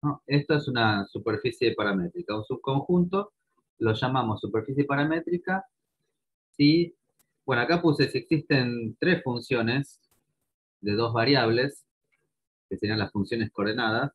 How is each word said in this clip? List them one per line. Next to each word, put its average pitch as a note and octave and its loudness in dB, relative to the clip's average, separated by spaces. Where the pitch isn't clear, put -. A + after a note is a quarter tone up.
¿No? D3 -4
Esto C#3+ 0
es D3 -2
una A2 2
superficie A2+ -2
paramétrica, G2 -4
un G#2+ -8
subconjunto, F3 -2
lo A2 2
llamamos B2 -2
superficie A2+ -2
paramétrica E3 -2
si, D#3+ 4
bueno, B2 2
acá E3+ 2
puse C#3+ 4
si C3 -2
existen B2 0
tres E3+ 2
funciones A#2+ -2
de G2+ -4
dos A2+ 0
variables, A#2 2
que F#2+ -10
serían G#2+ -2
las G2 -4
funciones A2 -4
coordenadas A2+ -2